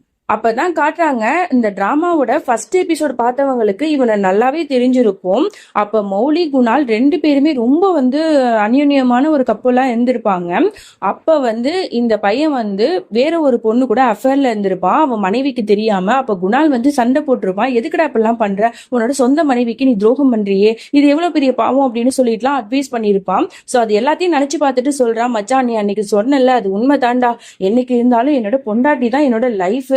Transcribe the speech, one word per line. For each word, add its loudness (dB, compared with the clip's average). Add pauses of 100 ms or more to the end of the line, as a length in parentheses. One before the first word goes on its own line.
(340)
அப்பதான் -2
காட்டுறாங்க, -2 (320)
இந்த 0 (100)
டிராமாவோட 0 (100)
ஃபர்ஸ்ட் -2
எபிசோடு -2
பார்த்தவங்களுக்கு -2 (100)
இவனை 0 (120)
நல்லாவே 0 (120)
தெரிஞ்சிருக்கும். 0 (260)
அப்ப -2 (120)
மௌலி 0 (100)
குணால் 2
ரெண்டு 2
பேருமே 2
ரொம்ப 2
வந்து 0 (460)
அந்யோன்யமான 2
ஒரு 2
கப்பலா 0
இருந்திருப்பாங்க. -2 (460)
அப்ப -2
வந்து -2 (260)
இந்த 0
பையன் 0
வந்து -2 (220)
வேற 0
ஒரு 2
பொண்ணு 0
கூட 2 (100)
அஃபேர்ல 0
இருந்திருப்பான், 0
அவன் -2
மனைவிக்கு -2
தெரியாம. 0
அப்ப -4
குணால் 2
வந்து 0
சண்டை 0
போட்டிருப்பான், -2
"எதுக்குடா -2
இப்படிலாம் 0
பண்ற, 0 (180)
உன்னோட 0
சொந்த 2
மனைவிக்கு 0
நீ 4
துரோகம் 2
பண்றியே, 2 (200)
இது 4
எவ்வளவு 2
பெரிய 2
பாவம்" 0
அப்படின்னு -2
சொல்லிட்டுலாம் 0
அட்வைஸ் -6
பண்ணியிருப்பான். 0 (180)
So 0
அது 0
எல்லாத்தையும் 0
நினைச்சு -2
பார்த்துட்டு 0
சொல்றான், 0
"மச்சான், 0
நீ -2
அன்னைக்கு -2 (100)
சொன்னல, 2
அது -4
உண்மை 2
தாண்டா, 0 (260)
என்னைக்கு 0
இருந்தாலும் 2
என்னோட -2
பொண்டாட்டி 0
தான் 2
என்னோட 0
லைஃப்." -2